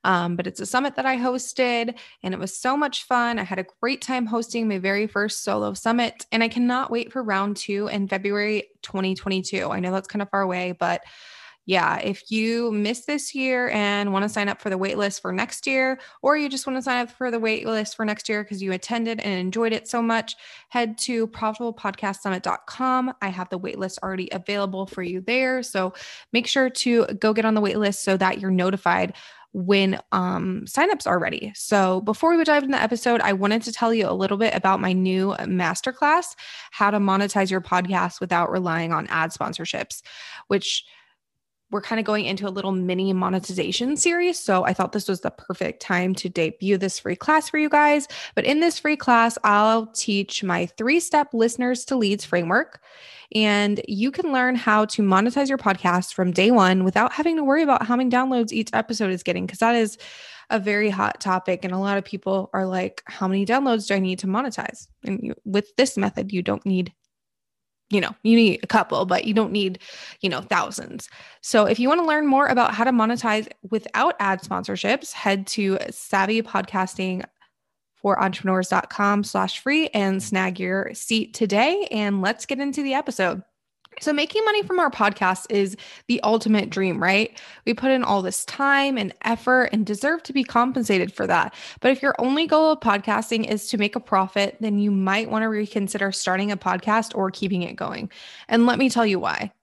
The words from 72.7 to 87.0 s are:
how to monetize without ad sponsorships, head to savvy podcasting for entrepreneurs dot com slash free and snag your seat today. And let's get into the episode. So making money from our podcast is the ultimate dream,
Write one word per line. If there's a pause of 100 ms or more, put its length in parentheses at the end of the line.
how
to
monetize (220)
without
ad
sponsorships,
head
to (140)
savvy
podcasting (720)
for
entrepreneurs
dot
com
slash
free
and
snag
your
seat
today.
And
let's
get
into
the
episode. (580)
So
making
money
from
our
podcast
is (320)
the
ultimate
dream,